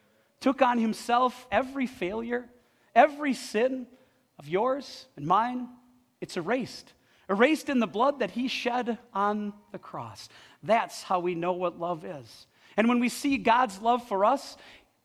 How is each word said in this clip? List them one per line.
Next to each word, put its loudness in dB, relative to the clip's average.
took 2
on 4
himself 0
every 0
failure, -6
every 6
sin -2
of -18
yours -2
and -10
mine. 0
It's -8
erased. -4
Erased 4
in 2
the 2
blood 0
that -2
he -4
shed -4
on -2
the -14
cross. -14
That's 0
how 0
we -2
know -2
what -4
love -4
is. -16
And 4
when 4
we 2
see -2
God's 2
love 0
for 2
us, 0